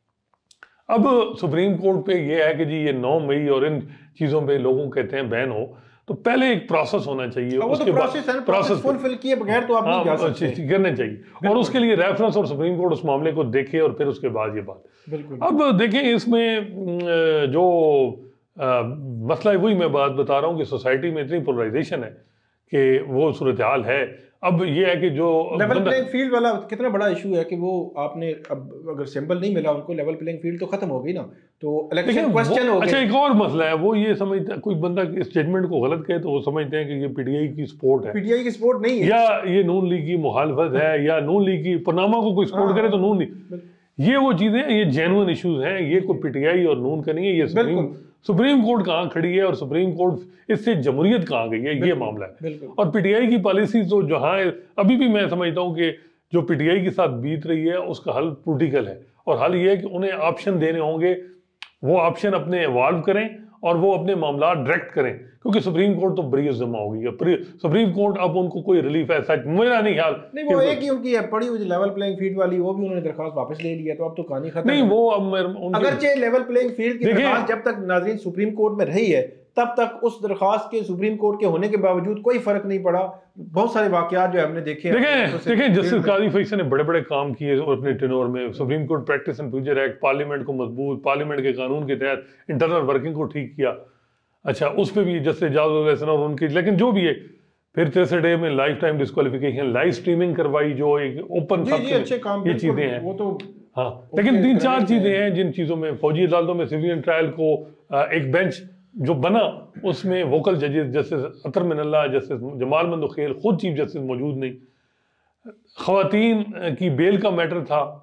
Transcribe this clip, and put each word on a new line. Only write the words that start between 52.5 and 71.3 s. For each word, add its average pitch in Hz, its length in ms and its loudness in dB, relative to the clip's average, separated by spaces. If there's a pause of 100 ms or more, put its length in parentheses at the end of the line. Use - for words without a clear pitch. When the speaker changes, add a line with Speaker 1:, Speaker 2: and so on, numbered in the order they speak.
Speaker 1:
और 185 120 2
पीटीआई 214 360 2
की 233 100 4
पॉलिसी 202 460 2
तो 190 200 2
जहाँ 160 480 0 (280)
अभी 202 160 4
भी 254 120 2
मैं 208 220 2
समझता 175 320 -2
हूँ 180 140 -2
कि 165 160 0 (420)
जो 170 80 4
पीटीआई 170 420 2
के 185 60 0
साथ 180 200 2
बीत 147 360 -6
रही 160 200 0
है, 175 120 0
उसका 175 360 -6
हल 147 160 0
पॉलिटिकल 143 560 0
है। 95 220 -14 (200)
और 131 160 2
हल 175 120 2
ये 180 140 2
है 196 80 4
कि 190 100 -6
उन्हें 190 240 -4
ऑप्शन 170 480 -2
देने 165 200 0
होंगे, 160 380 0 (640)
वो 151 140 4
ऑप्शन 170 340 0
अपने 175 320 0
इवॉल्व 143 380 2
करें 208 340 0 (280)
और 170 140 2
वो 185 200 4
अपने 180 180 0
मामला 156 380 0
डायरेक्ट 156 380 -2
करें, 127 260 0
क्योंकि - 440 -2
सुप्रीम 185 340 2
कोर्ट 175 200 0
तो 175 80 -2
बरी 139 260 0
ज़िम्मा 117 300 -2
हो 104 100 -4
गई 110 100 -6
है। 117 100 -4
प्री-, 165 340 0
सुप्रीम 185 480 0
कोर्ट 196 260 0
अब 180 200 0
उनको 180 240 -2
कोई 180 200 4
रिलीफ 147 300 0
है 156 100 2
सच 151 240 0
मेरा 220 360 2
नहीं 208 120 2
ख्याल 156 280 0 (140)
Speaker 2:
नहीं, 294 120 -6
Speaker 1:
कि 294 60 2
Speaker 2:
वो 269 60 4
Speaker 1:
वो 262 60 4
Speaker 2:
एक 294 140 0
ही 277 100 -2
उनकी 254 240 -2
है, 220 140 0
पड़ी 220 200 -2